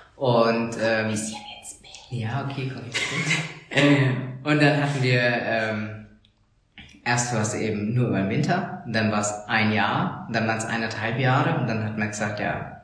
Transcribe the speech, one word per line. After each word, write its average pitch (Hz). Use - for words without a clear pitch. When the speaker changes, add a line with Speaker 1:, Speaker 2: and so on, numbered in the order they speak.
Speaker 1:
Und, 117
ähm, 110
Speaker 2:
Bisschen -
ins -
Bild. -
Speaker 1:
Ja, 135
okay, 131
komm, 113
ich -
bin. 139
<laughs> -
Und 147
dann 143
hatten 139
wir, 123
ähm, 110
erst 123
war's 107
eben 104
nur 123
über 98
den 98
Winter, 175
und 113
dann 107
war's -
ein 107
Jahr, 110
und 113
dann 110
waren's 110
eineinhalb 113
Jahre, 131
und 120
dann 110
hat 107
man 107
gesagt, 104
ja, -